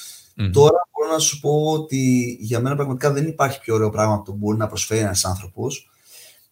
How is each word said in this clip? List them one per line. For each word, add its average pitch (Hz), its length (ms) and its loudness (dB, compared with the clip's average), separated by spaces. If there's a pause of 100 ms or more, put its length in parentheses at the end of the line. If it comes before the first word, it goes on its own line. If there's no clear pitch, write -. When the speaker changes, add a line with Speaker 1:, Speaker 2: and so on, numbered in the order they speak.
(360)
Speaker 1:
Μμμ. 98 160 -2
Speaker 2:
Τώρα 147 400 6
μπορώ - 200 -4
να 160 80 0
σου 151 200 -2
πω 151 320 0
ότι 127 680 0
για 117 200 -2
μένα 135 160 -2
πραγματικά 143 360 0
δεν 143 160 0
υπάρχει 139 320 -2
πιο 110 160 -2
ωραίο 110 140 2
πράγμα 107 240 0
από 101 120 -2
το - 60 -12
που 101 60 -8
μπορεί 104 200 0
να 110 100 -2
προσφέρει 110 340 -4
ένας 95 240 -2
άνθρωπος. 95 640 -8 (640)